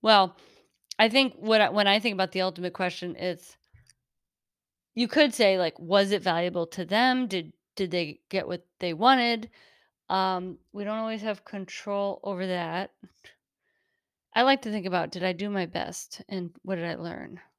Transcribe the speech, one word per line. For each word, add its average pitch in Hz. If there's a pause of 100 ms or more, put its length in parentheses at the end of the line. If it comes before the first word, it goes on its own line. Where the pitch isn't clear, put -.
Well, 202 (640)
I 220
think 262
what 220
I, 208
when 202
I 202
think 208
about 190
the 190
ultimate 180
question, 180
it's, 175 (1400)
you 233
could 294
say, 190
like, 170
was 190
it 202
valuable 175
to 170
them? 254
Did, 180 (240)
did 185
they 165 (100)
get 185
what 175 (140)
they 175
wanted? 233 (580)
Um, 185 (160)
we 202
don't 214
always 220
have 208
control 202
over 190
that. 175 (1400)
I 220
like 269
to 226
think 208
about, 175
did 175
I 185
do 202
my 196
best, -
and 180 (120)
what 185
did 170
I 170
learn? - (200)